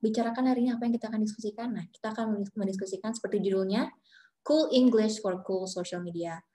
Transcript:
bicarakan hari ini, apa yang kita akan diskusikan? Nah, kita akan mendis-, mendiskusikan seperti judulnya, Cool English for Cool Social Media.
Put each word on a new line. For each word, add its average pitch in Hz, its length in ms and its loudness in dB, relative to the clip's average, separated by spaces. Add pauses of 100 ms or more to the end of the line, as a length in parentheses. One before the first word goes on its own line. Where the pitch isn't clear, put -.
bicarakan 233 480 2
hari 247 160 2
ini, - 80 2
apa 233 80 -4
yang 233 80 2
kita 233 160 -2
akan 214 160 0
diskusikan? 214 480 -6
Nah, 175 160 -6
kita - 240 -8
akan 220 240 -2
mendis-, 202 160 -4
mendiskusikan 190 640 -4
seperti 202 240 -2
judulnya, 190 480 2 (560)
Cool 302 240 4
English 220 560 4
for 185 240 -2
Cool 190 160 -2
Social 180 400 -6
Media. 170 400 -8 (100)